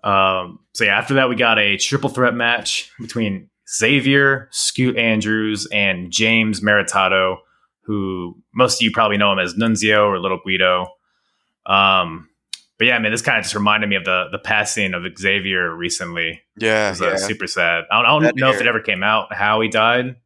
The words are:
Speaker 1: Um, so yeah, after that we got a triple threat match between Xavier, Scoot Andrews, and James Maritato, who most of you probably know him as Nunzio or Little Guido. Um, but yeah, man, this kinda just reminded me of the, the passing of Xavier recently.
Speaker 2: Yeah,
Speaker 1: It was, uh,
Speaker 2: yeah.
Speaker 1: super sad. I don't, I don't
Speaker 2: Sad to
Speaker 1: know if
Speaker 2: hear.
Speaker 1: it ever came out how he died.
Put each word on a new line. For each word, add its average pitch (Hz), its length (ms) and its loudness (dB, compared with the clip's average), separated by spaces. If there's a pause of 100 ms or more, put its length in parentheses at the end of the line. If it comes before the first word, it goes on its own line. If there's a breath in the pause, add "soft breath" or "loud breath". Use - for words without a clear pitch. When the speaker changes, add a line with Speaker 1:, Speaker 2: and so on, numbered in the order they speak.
Speaker 1:
Um, 95 580 0 (120)
so - 120 -2
yeah, 101 120 4
after 120 180 -2
that 135 140 4
we 123 80 -2
got 113 220 2
a 101 180 2
triple 139 320 -2
threat 123 260 2
match 117 640 -2
between 110 520 -6 (200)
Xavier, 139 800 2
Scoot - 460 -2
Andrews, 107 760 0
and 95 400 -2
James 110 520 0
Maritato, 95 720 2 (460)
who 95 520 -6 (200)
most 117 260 2
of - 20 0
you 110 100 0
probably 107 260 2
know 104 120 2
him 95 80 0
as 90 180 -2
Nunzio 107 500 2
or 98 120 0
Little 92 240 -4
Guido. 92 440 0 (800)
Um, 95 640 2 (480)
but 113 80 2
yeah, 123 120 2
man, 110 140 0
this 113 80 -2
kinda 117 220 -2
just - 120 -8
reminded 104 360 0
me 98 60 -2
of 90 100 -4
the, 92 260 0
the 98 60 -8
passing 104 560 -2
of 87 80 -8 (160)
Xavier 95 560 -2
recently. 85 640 -8 (160)
Speaker 2:
Yeah, 110 300 0
Speaker 1:
It 98 60 -2
was, 92 100 -6
uh, 90 60 0
Speaker 2:
yeah. 95 80 -2
Speaker 1:
super 98 300 -6
sad. 85 440 0
I 104 60 2
don't, 117 100 2
I - 20 4
don't 151 140 4
Speaker 2:
Sad 156 140 2
to 131 40 -4
Speaker 1:
know 135 80 2
if 131 80 2
Speaker 2:
hear. 98 80 -2
Speaker 1:
it 117 60 4
ever 113 100 0
came 95 220 -4
out 107 320 0
how 104 260 2
he 113 80 0
died. 117 380 2 (200)